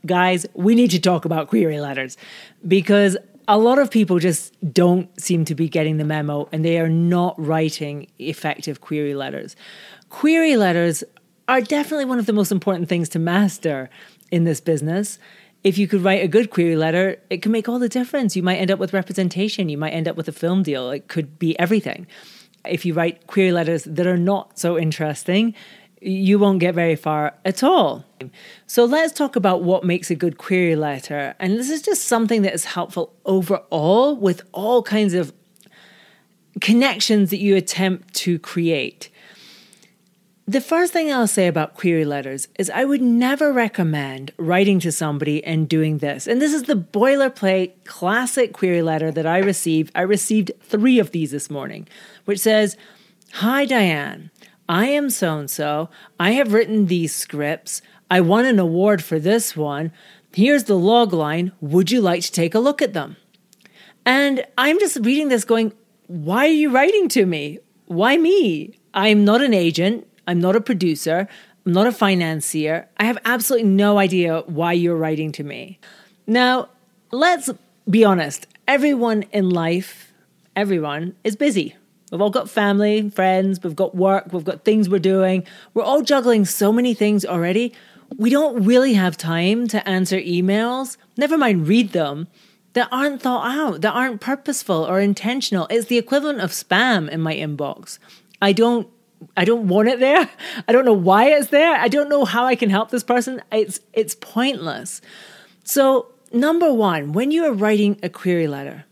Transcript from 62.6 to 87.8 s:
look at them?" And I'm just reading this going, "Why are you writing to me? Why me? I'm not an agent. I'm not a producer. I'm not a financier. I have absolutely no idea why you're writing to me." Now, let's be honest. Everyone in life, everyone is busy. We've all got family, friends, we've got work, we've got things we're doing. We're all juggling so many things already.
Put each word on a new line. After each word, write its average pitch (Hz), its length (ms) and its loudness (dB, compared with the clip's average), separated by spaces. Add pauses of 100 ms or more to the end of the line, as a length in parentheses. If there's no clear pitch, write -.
look 285 200 0
at 240 140 -2
them?" 151 220 -8 (920)
And 269 400 0 (100)
I'm 294 220 2
just 392 240 0
reading 277 260 0
this 240 160 0
going, 226 280 0 (340)
"Why 180 400 -2
are 311 160 2
you 302 60 2
writing 302 400 2
to 214 160 2
me? 151 360 -4 (260)
Why 214 320 2
me? 320 600 0 (140)
I'm 208 320 4
not 220 180 4
an 254 120 2
agent. 175 520 0 (200)
I'm 175 140 0
not 185 160 2
a 226 60 4
producer. 175 640 -2 (380)
I'm 180 60 0
not 190 140 4
a 247 60 2
financier. 160 1040 -2
I 208 80 0
have 226 220 0
absolutely 233 420 0
no 202 300 4
idea 175 480 2
why 170 260 -2
you're 170 240 0
writing 156 360 -2
to 147 120 -10
me." 147 340 -14 (480)
Now, 247 440 0 (420)
let's 285 380 0 (400)
be 220 120 6
honest. 175 440 2 (200)
Everyone 247 640 2
in 190 200 0
life, 170 640 -4 (420)
everyone 175 640 -4
is 214 140 -4
busy. 262 400 -2 (340)
We've 170 100 -6
all 202 100 2
got 196 180 -4
family, 208 600 0
friends, 190 520 0
we've 165 120 -6
got 180 200 -2
work, 190 380 0
we've 175 120 -6
got 147 200 -8
things 214 240 2
we're 190 120 0
doing. 190 440 2 (280)
We're 226 100 -2
all 269 180 2
juggling 240 440 2
so 202 280 0
many 240 220 2
things 208 300 0
already. 185 500 -2 (420)